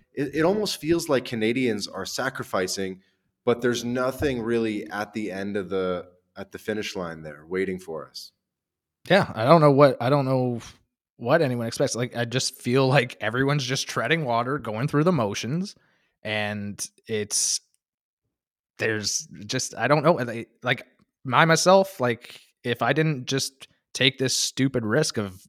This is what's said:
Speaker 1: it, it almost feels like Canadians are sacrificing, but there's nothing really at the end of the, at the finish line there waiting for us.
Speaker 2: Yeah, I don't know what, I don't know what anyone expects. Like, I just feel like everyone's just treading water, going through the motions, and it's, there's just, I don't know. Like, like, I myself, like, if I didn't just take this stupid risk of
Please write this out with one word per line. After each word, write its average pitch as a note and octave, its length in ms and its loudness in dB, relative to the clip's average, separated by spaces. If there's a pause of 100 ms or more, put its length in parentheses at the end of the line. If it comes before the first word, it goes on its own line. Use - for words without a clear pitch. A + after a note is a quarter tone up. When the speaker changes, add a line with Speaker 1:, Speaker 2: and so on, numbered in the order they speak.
(140)
Speaker 1:
it, C3+ 220 -4
it D#3 60 0
almost G3 400 0
feels D#3 260 0
like C3 160 2
Canadians A2+ 640 0
are A#2+ 180 -8
sacrificing, G2 960 -4 (440)
but A#2+ 160 2
there's A#2+ 240 0
nothing B2+ 560 -2
really A2+ 480 -2
at G#2 240 -6
the G#2+ 180 -4
end G2 240 -6
of F#2+ 140 -4
the, F#2 380 -2 (280)
at G2 160 -16
the G2 60 -14
finish G#2 400 -6
line E2 240 -8
there D2+ 260 -16
waiting F#2 320 -4
for D#2 300 -12
us. - 240 -18 (760)
Speaker 2:
Yeah, F3 260 2
I A2 100 -2
don't D#3+ 160 8
know D3 100 8
what, C3+ 300 8
I A#2+ 80 2
don't C#3+ 160 2
know B2+ 340 0 (560)
what C#3 260 2
anyone B2 240 -2
expects. B2 300 -2
Like, A#2 220 -4
I A#2+ 80 -2
just A#2+ 360 -4
feel C3 280 2
like C3 320 4
everyone's C3+ 420 0
just C3 240 -4
treading C#3+ 380 0
water, A#2+ 320 0
going A#2 320 -4
through D3 160 2
the F#3 80 4
motions, B2 600 -2 (480)
and G#2 640 -6 (220)
it's, - 540 -2 (1160)
there's G#2+ 480 -2 (180)
just, B2 300 -6
I A2+ 120 -2
don't D3 160 -2
know. D#3+ 100 4
Like, A#2 360 -6 (120)
like, B2+ 240 -4 (460)
I C#3+ 140 6
myself, F3+ 560 4
like, A#2+ 400 -4 (240)
if A#2+ 160 -2
I A#2+ 100 2
didn't D3 360 0
just - 400 -4 (260)
take C3+ 240 2
this C3 180 0
stupid B2+ 500 0
risk B2 320 2
of F#2+ 320 -6